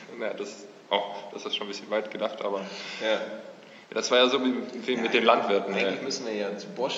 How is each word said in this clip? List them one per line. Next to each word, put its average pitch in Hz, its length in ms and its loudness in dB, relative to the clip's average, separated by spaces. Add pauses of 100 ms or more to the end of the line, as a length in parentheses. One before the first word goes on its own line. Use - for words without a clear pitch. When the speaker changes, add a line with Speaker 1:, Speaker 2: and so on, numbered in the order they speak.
(200)
Speaker 1:
Na, 107 140 -2
das, 101 320 -10 (240)
oh, 101 120 4 (320)
das 104 120 -10
ist 104 100 -4
schon 104 120 -4
ein - 20 -8
bisschen 101 200 -8
weit 107 220 0
gedacht, 107 300 -4
aber 98 180 -2 (420)
Speaker 2:
Ja. 110 100 2
Speaker 1:
Ja, 104 80 2 (760)
das 110 180 0
war 123 80 8
ja 127 100 8
so 131 140 2
wie, 127 100 4 (320)
wie 127 100 0
Speaker 2:
Ja, 117 60 0
Speaker 1:
mit 113 120 0
den 117 100 6
Landwirten, 101 500 6
Speaker 2:
eigentlich 98 260 2
Speaker 1:
ey. - 60 -6
Speaker 2:
müssen 131 200 -4
wir 110 80 -2
ja 101 240 -2
zu - 100 -10
Bosch 131 300 -2